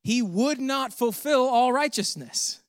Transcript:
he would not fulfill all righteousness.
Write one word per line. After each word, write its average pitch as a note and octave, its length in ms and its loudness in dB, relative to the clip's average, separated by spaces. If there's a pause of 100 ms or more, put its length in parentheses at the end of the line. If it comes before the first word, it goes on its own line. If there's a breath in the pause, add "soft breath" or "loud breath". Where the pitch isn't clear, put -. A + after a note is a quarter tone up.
he A#3+ 200 2
would A#3 380 0
not C4+ 340 -4
fulfill B3+ 540 0
all B3 240 4
righteousness. - 960 -2